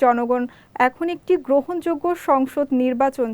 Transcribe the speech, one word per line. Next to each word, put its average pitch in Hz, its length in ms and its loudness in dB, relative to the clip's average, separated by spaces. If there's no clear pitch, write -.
জনগণ 240 380 2
এখন 330 180 -6
একটি - 180 -2
গ্রহণযোগ্য 311 580 -2
সংসদ 277 380 0
নির্বাচন 254 520 0